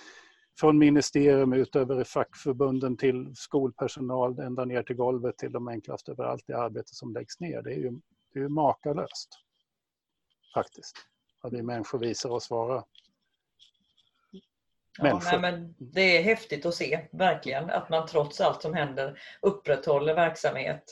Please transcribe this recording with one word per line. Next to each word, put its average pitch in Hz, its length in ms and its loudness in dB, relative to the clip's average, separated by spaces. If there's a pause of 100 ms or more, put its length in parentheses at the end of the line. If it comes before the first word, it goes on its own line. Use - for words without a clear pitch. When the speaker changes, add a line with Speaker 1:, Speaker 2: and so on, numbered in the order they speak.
(600)
Speaker 1:
från 156 180 8
ministerium 143 760 6
ut 131 220 2
över 131 280 2
fackförbunden 131 920 -2
till 131 380 0
skolpersonal, 127 1040 -2
ända 127 260 -4
ner 123 180 -2
till 123 120 -6
golvet 123 420 -2
till 131 140 -10
de 120 160 -8
enklaste - 440 -10
över 123 120 -8
allt 127 240 -6
det 135 100 -8
arbete 117 380 -6
som 117 180 -12
läggs - 260 -12
ner. 143 220 -8
Det - 120 -8
är 147 60 -6
ju, 131 120 -4 (420)
det 139 60 -8
är 139 40 -4
ju 143 60 -4
makalöst, 147 800 -2 (1200)
faktiskt, - 420 -8 (460)
vad 120 120 -10
vi 120 80 -6
människor 117 380 -6
visar 117 300 -4
oss 120 200 -6
vara. 117 340 -2 (2250)
Speaker 2:
Ja, - 60 -6
Speaker 1:
Människor. 156 280 2
Speaker 2:
nej, 180 200 0
men 170 280 -10
det 170 380 4
är 165 60 4
häftigt 196 420 -2
att 170 100 -2
se, 156 360 -4
verkligen, 160 580 -2
att - 200 -4
man 160 180 0
trots 147 340 -2
allt 151 200 2
som 156 120 -4
händer 139 460 -4 (220)
upprätthåller 156 720 2
verksamhet. 151 760 0